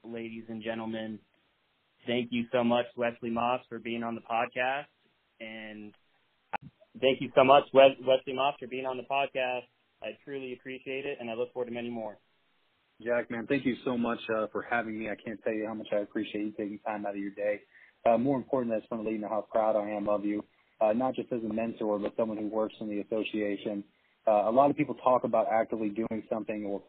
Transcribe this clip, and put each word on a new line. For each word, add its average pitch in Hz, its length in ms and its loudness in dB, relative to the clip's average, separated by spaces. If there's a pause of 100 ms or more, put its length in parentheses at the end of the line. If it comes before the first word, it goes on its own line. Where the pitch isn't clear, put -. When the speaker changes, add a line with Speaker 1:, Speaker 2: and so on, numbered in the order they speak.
Speaker 1:
ladies 113 460 -10
and 113 140 -10
gentlemen. 110 560 -6 (880)
Thank 120 240 0
you 120 200 0
so 127 120 4
much, 120 220 4 (100)
Wesley 120 340 -2
Moss, 120 400 0
for 117 80 -10
being 117 260 -6
on 117 120 -4
the 113 60 -10
podcast. 127 680 -4 (520)
And 107 540 -14 (1080)
thank 131 200 4
you 127 140 -6
so 135 80 8
much, 135 300 8
Wes-, 135 340 10
Wesley 131 260 2
Moss, 135 260 0
for 127 80 -12
being 127 180 -6
on 131 120 -6
the 123 60 -10
podcast. 127 640 -4 (340)
I 110 220 -10
truly 135 300 -10
appreciate 131 520 -10
it, 143 140 -6
and 120 100 -8
I 113 60 -4
look 120 180 -4
forward 123 140 -6
to 117 60 -8
many 120 160 -6
more. 110 280 -8 (840)
Speaker 2:
Jack, 117 260 -2
man, 117 180 -6
thank 139 180 0
you 123 180 2
so 127 140 -2
much, 117 220 0 (160)
uh, 107 180 0
for 101 80 -4
having 113 360 -4
me. 110 120 -6
I 101 60 -6
can't 107 280 -10
tell 113 100 0
you 107 140 -2
how 110 60 -6
much 107 180 -8
I 104 60 2
appreciate 104 480 -2
you 107 60 -4
taking 104 280 -6
time 107 260 -4
out 101 100 -6
of 101 40 -8
your 101 120 -6
day. 104 280 -2 (460)
Uh, 117 120 6
more 135 200 2
important, 120 360 0
I 107 60 0
just - 100 -12
wanna 113 140 -4
let 110 100 0
you 110 60 -2
know 104 80 -4
how 104 140 -2 (100)
proud 110 240 4
I 104 140 0
am 104 180 -2
of 104 160 2
you, 104 200 0 (360)
uh, 107 140 4
not 127 220 2
just - 180 -4
as 117 100 -2
a 107 100 -2
mentor, 110 460 0
but 107 160 -4
someone 113 220 0
who 107 100 -4
works 107 320 -2
in 110 80 -8
the 104 140 -4
association. 104 840 -2 (440)
Uh, 104 200 6
a 110 40 2
lot 139 200 8
of 135 40 -2
people 123 200 -2
talk 127 280 4
about 113 280 4
actively 110 380 0
doing 110 420 -4
something 107 340 -4
or 98 240 -4